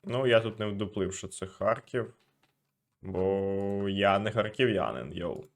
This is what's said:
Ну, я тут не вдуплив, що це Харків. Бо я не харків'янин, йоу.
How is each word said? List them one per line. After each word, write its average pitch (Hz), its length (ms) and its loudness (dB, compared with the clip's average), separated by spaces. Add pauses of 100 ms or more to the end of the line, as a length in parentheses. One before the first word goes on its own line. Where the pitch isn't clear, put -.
Ну, 131 220 0
я 117 140 8
тут 110 180 -6
не 107 80 -2
вдуплив, 98 480 -2
що - 140 -12
це - 180 -10
Харків. 110 680 -2 (880)
Бо 98 880 -2
я 98 300 4
не 107 120 -2
харків'янин, 95 840 0
йоу. 85 320 -6 (120)